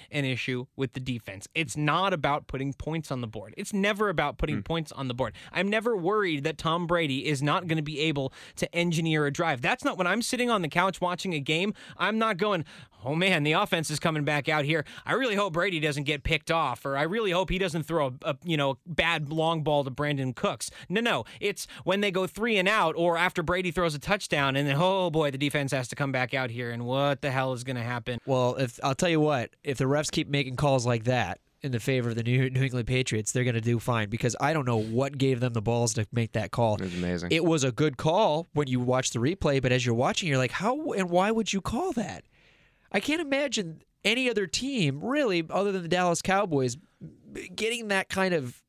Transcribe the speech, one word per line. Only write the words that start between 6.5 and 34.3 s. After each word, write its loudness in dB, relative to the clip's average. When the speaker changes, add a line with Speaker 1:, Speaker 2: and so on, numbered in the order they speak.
Speaker 1:
Tom 0
Brady 0
is 0
not 2
gonna 0
be -6
able 0
to -4
engineer 2
a 2
drive. 0
That's 0
not 0
when 2
I'm 2
sitting 0
on 2
the -2
couch 2
watching -4
a -2
game. -2
I'm 0
not 2
going, 0
"Oh -2
man, 4
the 2
offense 0
is -4
coming 0
back 0
out 2
here. 0
I -2
really 0
hope 0
Brady 0
doesn't -2
get -2
picked -2
off," 0
or, -2
"I 2
really 0
hope 0
he -2
doesn't -2
throw 0
a, -6
a, -4
you 0
know, 0
bad 0
long 2
ball 4
to -4
Brandon -2
Cooks." -2
No, 2
no, 0
it's -4
when 0
they 0
go 0
three 0
and 4
out, 4
or 2
after 2
Brady 0
throws 0
a -6
touchdown, 0
and 2
then, 2
"Oh 4
boy, 2
the -8
defense 0
has -2
to -10
come -2
back -2
out -2
here, -6
and -6
what 0
the -2
hell 0
is -6
gonna -4
happen?" -4
Speaker 3:
Well, 2
if, -2
I'll 2
tell 2
you 4
what, 2
if -2
the 2
refs 2
keep 0
making 0
calls 4
like 2
that 0
in -2
the 0
favor 2
of -2
the -2
New, 4
New 0
England 0
Patriots, 0
they're 2
gonna 0
do 2
fine, 0
because 0